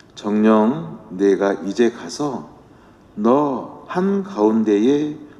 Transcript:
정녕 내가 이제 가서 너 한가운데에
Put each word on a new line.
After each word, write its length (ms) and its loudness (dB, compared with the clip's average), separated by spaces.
정녕 840 0
내가 440 2
이제 380 0
가서 580 -8
너 720 -2
한가운데에 1300 0